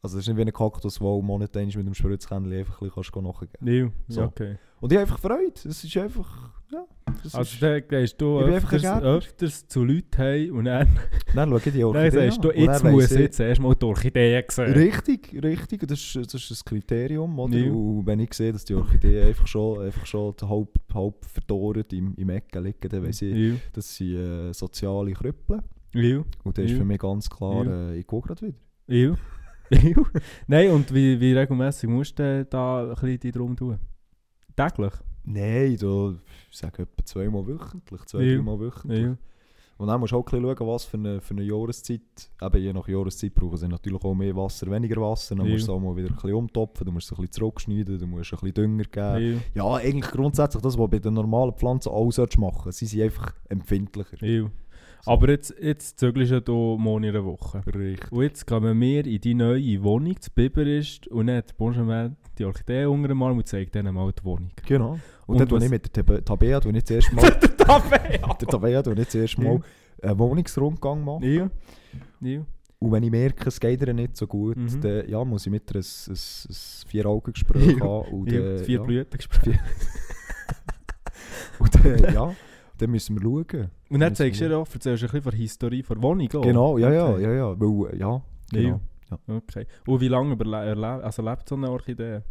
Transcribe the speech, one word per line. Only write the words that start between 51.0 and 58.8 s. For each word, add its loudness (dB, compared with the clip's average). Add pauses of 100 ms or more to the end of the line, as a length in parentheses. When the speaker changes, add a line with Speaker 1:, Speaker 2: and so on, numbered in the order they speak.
Speaker 1:
normalen 2
Pflanzen -2
auch 2
solltest 4
machen, -4
sie -8
sind -2
einfach -2 (140)
empfindlicher. -4
Speaker 2:
Ja. 0 (520)
Speaker 1:
So. -4
Speaker 2:
Aber 8
jetzt, 0
jetzt -6
zügelst 2
du 0
morgen 0
in -2
einer -2
Woche. -8
Speaker 1:
Richtig. -6
Speaker 2:
Und 0
jetzt -4
gehen 2